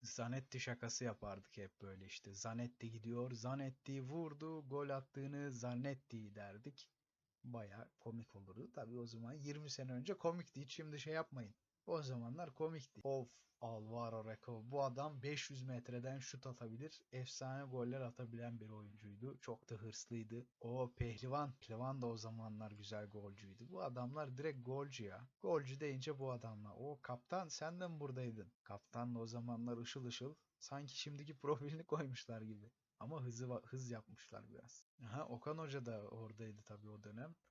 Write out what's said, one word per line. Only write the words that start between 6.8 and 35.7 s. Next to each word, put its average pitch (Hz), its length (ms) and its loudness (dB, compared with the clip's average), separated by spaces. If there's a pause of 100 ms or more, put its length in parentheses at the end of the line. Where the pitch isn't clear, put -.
Baya 104 460 -2 (100)
komik 117 360 -4
olurdu. 101 380 -8
Tabii 120 260 -2
o 120 60 0
zaman 113 280 -4
yirmi 147 360 -2
sene 127 220 0
önce 123 220 2
komikti. 170 480 2
Hiç 135 140 -4
şimdi 151 240 -4
şey 156 140 0
yapmayın. 131 420 0 (300)
O 165 160 6
zamanlar 131 520 0
komikti. 156 500 0
Of, 135 400 2 (200)
Alvaro 113 640 0
Recco. 110 400 -4
Bu 139 180 4
adam 135 400 2
beş 143 260 2
yüz 131 140 -4
metreden 127 560 0
şut 131 280 -4
atabilir. 120 540 -4 (100)
Efsane 131 520 0
goller 123 380 2
atabilen 117 580 -2
bir 107 100 -6
oyuncuydu. 107 720 -6
Çok - 280 -4
da 117 60 0
hırslıydı. 113 720 -2 (140)
O 123 340 2
Pehlivan. 127 640 2
Pehlivan 127 400 0
da 123 60 4
o 117 100 4
zamanlar 110 540 -2
güzel 104 360 -2
golcüydü. 101 640 -8
Bu 185 140 -2
adamlar 127 540 0
direkt 135 280 0
golcü 131 380 0
ya. 107 240 -4 (140)
Golcü 143 380 6
deyince 139 400 2
bu 135 120 2
adamlar. 107 460 -2
O 139 240 -4
kaptan 165 460 0
sen 165 320 -2
de 180 80 0
mi 160 120 -2
buradaydın? 127 520 0 (120)
Kaptan 120 520 0
da 117 40 2
o 113 80 2
zamanlar 120 500 2
ışıl 120 280 -2
ışıl. 127 300 0 (240)
Sanki 139 400 -4
şimdiki 147 380 -2
<laughs> - 40 -12
profilini 147 420 4
koymuşlar 131 580 2
gibi. 107 300 -6 (280)
Ama 139 220 0
hızı 123 240 0
va-, 123 200 2
hız 131 240 0
yapmışlar 107 600 -6
biraz. - 360 -14 (200)
Aha, 107 200 0
Okan 147 320 0
Hoca 139 280 0